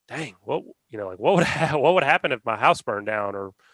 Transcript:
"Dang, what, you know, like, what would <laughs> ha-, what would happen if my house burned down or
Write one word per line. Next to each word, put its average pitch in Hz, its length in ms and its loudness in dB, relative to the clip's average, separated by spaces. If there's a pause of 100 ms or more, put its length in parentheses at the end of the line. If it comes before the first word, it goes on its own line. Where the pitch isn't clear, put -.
"Dang, 107 340 -10
what, 127 220 -6 (260)
you 110 80 -14
know, 101 100 -8
like, 92 120 -12
what 160 160 2
would 170 80 4
<laughs> - 120 -2
ha-, 151 220 0
what 147 160 4
would 180 100 4
happen 156 280 2
if 120 120 -6
my 110 140 -2
house 143 240 2
burned 101 240 -4
down 104 300 -4
or 98 160 -8 (220)